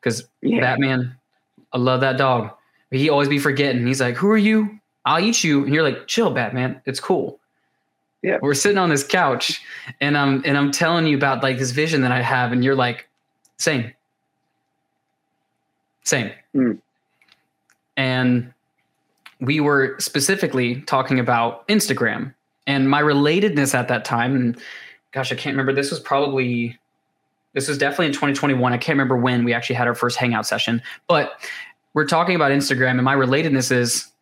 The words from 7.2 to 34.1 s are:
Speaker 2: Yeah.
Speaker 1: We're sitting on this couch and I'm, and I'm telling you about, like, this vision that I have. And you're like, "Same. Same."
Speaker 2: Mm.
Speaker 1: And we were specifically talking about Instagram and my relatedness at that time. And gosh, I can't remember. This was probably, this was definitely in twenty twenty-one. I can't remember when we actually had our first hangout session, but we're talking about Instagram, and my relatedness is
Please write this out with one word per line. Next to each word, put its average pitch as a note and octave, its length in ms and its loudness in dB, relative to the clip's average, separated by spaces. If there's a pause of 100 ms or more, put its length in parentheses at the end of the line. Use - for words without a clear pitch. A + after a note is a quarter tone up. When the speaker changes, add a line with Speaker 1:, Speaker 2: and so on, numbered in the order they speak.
Speaker 2:
Yeah. - 180 0
Speaker 1:
We're C#3 140 0
sitting G3 240 2
on F3+ 100 2
this C#3+ 160 2
couch D3 560 -2 (400)
and D3 160 0
I'm, C#3 280 2
and C#3+ 120 2
I'm C#3+ 140 2
telling E3 360 0
you D3 100 2
about, C3+ 260 0
like, C3 160 -2
this B2+ 140 -4
vision D3+ 300 0
that B2+ 100 2
I B2+ 100 0
have. B2 300 0
And B2 120 2
you're C3+ 120 2
like, A#2+ 320 -2 (480)
"Same. B2 360 -2 (2000)
Same." A#2 260 -2 (240)
Speaker 2:
Mm. B2+ 240 0 (1160)
Speaker 1:
And B2+ 560 0 (880)
we C#3+ 200 0
were C#3+ 380 2
specifically C3+ 840 -2
talking C3 360 0
about A#2 500 0
Instagram A#2+ 640 0 (340)
and C#3 220 2
my C#3+ 140 4
relatedness D3 720 2
at B2 140 0
that A#2+ 160 -2
time. A#2+ 320 0
And A#2+ 200 0 (560)
gosh, C3 200 -6
I - 20 -4
can't C#3 200 -6
remember. C3+ 180 0
This C#3 180 -2
was - 100 -8
probably, B2+ 800 -2 (760)
this C#3 140 -4
was C#3+ 100 -2
definitely C#3+ 280 0
in C#3+ 60 0
twenty C#3 220 -2
twenty-one. B2+ 380 0
I B2 60 -2
can't D3+ 180 -2
remember C3 200 2
when B2 280 2
we A#2+ 80 0
actually A#2+ 240 -2
had A#2+ 120 0
our A#2+ 60 0
first A#2+ 220 -2
hangout A#2 300 0
session, A#2 340 -2 (280)
but D3+ 240 2 (640)
we're D3+ 120 0
talking E3+ 300 2
about D3+ 160 4
Instagram, C3+ 400 2
and B2+ 120 2
my C3 100 4
relatedness C3+ 580 2
is B2 360 0 (140)